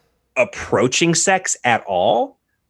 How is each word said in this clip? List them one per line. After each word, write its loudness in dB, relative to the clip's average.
approaching 0
sex 0
at 2
all." 0